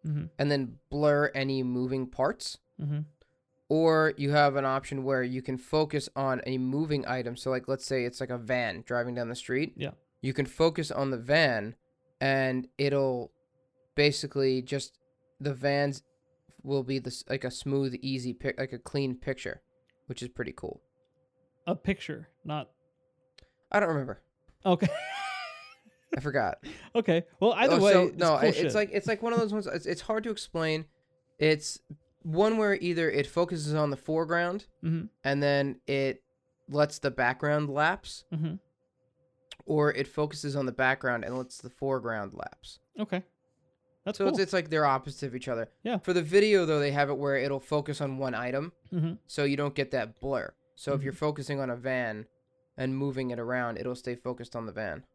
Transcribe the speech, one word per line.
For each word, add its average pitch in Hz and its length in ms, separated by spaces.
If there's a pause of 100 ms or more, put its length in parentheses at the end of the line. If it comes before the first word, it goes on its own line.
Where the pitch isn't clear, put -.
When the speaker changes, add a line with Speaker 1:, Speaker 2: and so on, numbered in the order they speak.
Speaker 1:
Mm-hmm. 151 180 (140)
Speaker 2:
and 143 120
then 131 280 (120)
blur 147 440
any 135 280
moving 127 460
parts. - 500 (220)
Speaker 1:
Mm-hmm. 147 200 (680)
Speaker 2:
Or 160 480
you 139 160
have 147 240
an 135 80
option 135 400
where 131 180
you 127 200
can 131 140
focus 151 600
on 135 280
a 131 140
moving 139 480
item. 120 300
So, 127 140
like, 127 180
let's 135 180
say 131 180
it's, 123 160
like, 127 100
a 123 60
van 117 480
driving 120 300
down 120 140
the 120 80
street. 139 400
Speaker 1:
Yeah. 139 160 (280)
Speaker 2:
You 131 120
can 139 120
focus 160 460
on 135 200
the 131 60
van, 120 580 (460)
and 131 460 (120)
it'll 135 540 (640)
basically 139 680
just, 135 380 (420)
the 139 140
vans 143 480 (600)
will 135 200
be 135 160
this, 127 320
like, 131 140
a 127 60
smooth, 135 520
easy 127 320
pic-, - 240
like, 131 140
a 120 60
clean 135 360
picture, - 480 (440)
which - 160
is 123 60
pretty - 260
cool. - 280 (840)
Speaker 1:
A 175 100
picture, - 520 (160)
not 151 260 (1000)
Speaker 2:
I 202 100
don't 185 100
remember. 135 300 (460)
Speaker 1:
Okay. 180 260
<laughs> 762 1200
Speaker 2:
I 127 40
forgot. 127 380 (360)
Speaker 1:
Okay. 175 300 (160)
Well, 214 140
either 262 220
Speaker 2:
Oh, 214 60
Speaker 1:
way, 202 100
Speaker 2:
so, 185 160
Speaker 1:
it's 160 100
Speaker 2:
no, 160 180
Speaker 1:
cool - 40
Speaker 2:
it, - 80
it's 160 100
Speaker 1:
shit. 156 160
Speaker 2:
like, 208 180
it's 202 140
like 220 160
one 233 100
of 233 80
those 214 140
ones. 208 120
It's, 160 200
it's - 160
hard 220 220
to 233 60
explain. 160 540 (540)
It's 151 420 (400)
one 202 380
where 202 160
either 165 360
it 143 160
focuses 165 480
on 151 160
the 135 60
foreground 170 680 (180)
Speaker 1:
Mm-hmm. 165 220 (180)
Speaker 2:
and 139 180
then 139 440
it 135 360 (460)
lets 147 300
the 139 120
background 143 600
lapse, 156 640
Speaker 1:
Mm-hmm. 160 220 (1120)
Speaker 2:
or 147 260
it 139 140
focuses 147 500
on 135 100
the 123 60
background 127 520
and 123 140
lets 127 200
the 123 120
foreground 120 640
lapse. - 440 (220)
Speaker 1:
Okay. 190 220 (840)
That's 208 140
Speaker 2:
So 196 60
Speaker 1:
cool. 190 100
Speaker 2:
it's, 214 40
it's 190 140
like 170 160
they're 151 160
opposite 135 440
of 120 60
each 127 140
other. 117 200 (140)
Speaker 1:
Yeah. 226 160
Speaker 2:
For 180 140
the 175 100
video, 190 440
though, 151 140
they 143 120
have 143 160
it 143 80
where 139 200
it'll 135 240
focus 147 420
on 135 160
one 131 160
item, 131 380 (200)
Speaker 1:
Mm-hmm. 165 220 (120)
Speaker 2:
so - 180
you 143 120
don't 143 180
get 139 180
that 113 280
blur. 131 320 (220)
So - 180
if 143 100
you're 135 100
Speaker 1:
Mm-hmm. - 60
Speaker 2:
focusing 147 420
on 131 100
a 120 60
van 120 500 (500)
and 131 200
moving 135 340
it 120 80
around, 120 400
it'll 123 160
stay 123 200
focused 123 420
on 113 100
the 98 60
van. 92 320 (100)